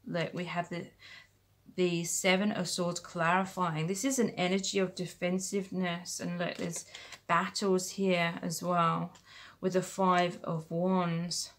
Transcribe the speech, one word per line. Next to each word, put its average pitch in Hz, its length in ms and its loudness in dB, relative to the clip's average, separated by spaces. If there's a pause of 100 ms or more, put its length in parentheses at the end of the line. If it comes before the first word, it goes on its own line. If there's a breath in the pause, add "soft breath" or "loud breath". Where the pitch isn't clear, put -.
look, 165 280 -2
we 175 120 -6
have 170 220 -4
the, 175 200 -8 (880 loud breath)
the 175 280 2
Seven 190 480 2
of 175 160 -2
Swords 175 320 -2
clarifying. 170 880 0
This 196 160 -2
is 262 160 2
an 214 120 2
energy 190 480 0
of 185 160 0
defensiveness, 180 1200 -4
and 175 180 -4
look, 175 180 -4
there's 170 300 -6 (420 loud breath)
battles 185 640 2
here 175 500 2
as 170 200 -4
well 170 520 2 (480 loud breath)
with 185 120 0
the 185 80 4
Five 180 600 4
of 160 260 -4
Wands. 175 880 0